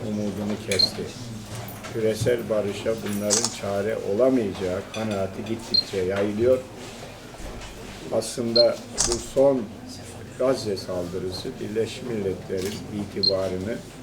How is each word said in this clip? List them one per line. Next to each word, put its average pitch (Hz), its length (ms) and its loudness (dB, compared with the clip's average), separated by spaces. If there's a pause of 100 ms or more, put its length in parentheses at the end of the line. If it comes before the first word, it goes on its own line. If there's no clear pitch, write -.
umudunu 104 480 0 (140)
kesti. - 320 2 (880)
Küresel 117 460 4 (120)
barışa 104 520 2
bunların 104 460 2 (120)
çare 101 380 0 (160)
olamayacağı 101 680 4 (140)
kanaati 104 540 -2
gittikçe - 500 0
yayılıyor. 104 600 4 (1500)
Aslında 117 640 4 (320)
bu 120 40 0 (220)
son 135 280 8 (760)
Gazze 117 380 2
saldırısı 90 720 -4 (120)
Birleşmiş 107 420 -2
Milletler'in 98 760 -2 (240)
itibarını 98 760 0 (260)